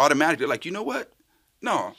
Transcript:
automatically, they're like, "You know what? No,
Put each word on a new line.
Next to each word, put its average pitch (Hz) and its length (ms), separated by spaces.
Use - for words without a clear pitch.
automatically, 147 440
they're - 40
like, 123 160
"You 165 60
know 208 140
what? - 280
No, 127 380